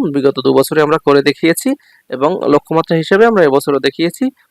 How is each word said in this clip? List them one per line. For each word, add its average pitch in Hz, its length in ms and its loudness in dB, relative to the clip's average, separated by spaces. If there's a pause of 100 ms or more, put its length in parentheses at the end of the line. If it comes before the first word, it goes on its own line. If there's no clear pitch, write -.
(120)
বিগত 139 280 0
দু 135 140 0
বছরে 143 280 2
আমরা 151 160 0
করে 143 240 2
দেখিয়েছি 160 460 -2 (420)
এবং 139 200 -2 (180)
লক্ষ্যমাত্রা 160 480 0
হিসেবে 196 300 2
আমরা 214 180 2
এবছরও 139 360 0
দেখিয়েছি। 160 440 -4 (260)